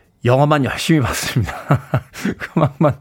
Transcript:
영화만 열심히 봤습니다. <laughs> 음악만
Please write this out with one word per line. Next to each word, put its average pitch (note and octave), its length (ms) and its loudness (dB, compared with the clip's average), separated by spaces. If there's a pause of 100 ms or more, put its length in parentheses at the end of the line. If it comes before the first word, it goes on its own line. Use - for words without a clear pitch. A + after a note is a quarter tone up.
(260)
영화만 C#3+ 400 4
열심히 - 340 0
봤습니다. - 540 -4 (500)
<laughs> - 520 -8
음악만 D#3 440 0